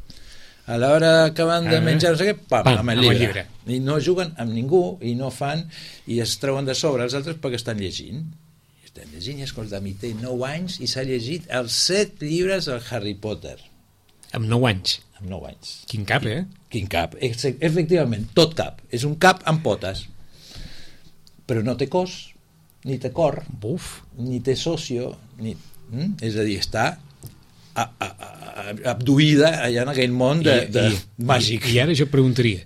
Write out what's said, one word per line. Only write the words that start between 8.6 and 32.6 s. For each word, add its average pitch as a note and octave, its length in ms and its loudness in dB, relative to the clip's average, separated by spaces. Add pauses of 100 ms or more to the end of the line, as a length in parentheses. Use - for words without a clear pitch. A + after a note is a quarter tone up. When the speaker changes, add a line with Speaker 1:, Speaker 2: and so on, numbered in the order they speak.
Speaker 1:
I - 60 -20
estan - 260 -20
llegint, A2 280 -10
i - 20 -10
escolta'm, G#2 460 -8
i F#2+ 60 -8
té A#2 200 -8
nou B2 300 -4
anys E3 360 -6
i B2 60 -8
s'ha C3 160 -4
llegit C3+ 480 -4
els A#2+ 220 -4
set G#3 500 0
llibres F3 440 0
del B2 140 -4 (100)
Harry G#2 240 -4
Potter. F#2 420 -8 (760)
Speaker 2:
Amb A2 140 -2
nou A#2+ 220 2
anys? F#2+ 320 -2 (180)
Speaker 1:
Amb F#2+ 120 -12
nou D#2+ 160 -10
anys. - 420 -18
Speaker 2:
Quin G#2+ 160 -6
cap, B2 220 0
eh? C3 180 -4 (240)
Speaker 1:
Quin F#2+ 180 -4
cap. E2+ 340 -2
Ex-, B2+ 380 -2
efectivament, D#3 760 0
tot D#3+ 200 4
cap. - 340 -6
És A#2+ 140 -4
un D3 140 -2
cap F#3 300 6
amb D#3+ 180 2
potes. G2 420 -2 (1400)
Però A2+ 200 -2
no B2 120 -2
té C3+ 120 -2
cos, F#3 460 -4 (500)
ni C3 140 -4
té B2+ 120 -6
cor, D3+ 320 0 (180)
Speaker 2:
Buf. - 420 -8 (160)
Speaker 1:
ni B2 220 -4
té B2+ 140 0
socio, C3 600 -4 (220)
ni, A2 180 -8 (340)
mm? D#3+ 320 -4
És A2 140 -2
a G#2+ 80 0
dir, G2+ 160 -2
està B2 380 -2 (760)
a, A#2 80 -2
a, - 240 -6
a, - 0 -
a, - 680 -12 (160)
abduïda C#3+ 760 6
allà A#2+ 180 2
en C3 60 -2
aquell B2+ 240 2
món C3 300 4
de, C#3 220 6
Speaker 2:
I, G#2+ 60 -8
Speaker 1:
de G#2+ 200 4
Speaker 2:
i, G2 80 2 (260)
Speaker 1:
màgic. A#2 420 2
Speaker 2:
i, A#2 60 0
i A#2+ 80 6
ara D#3 140 4
jo C#3 120 4
preguntaria, B2+ 600 4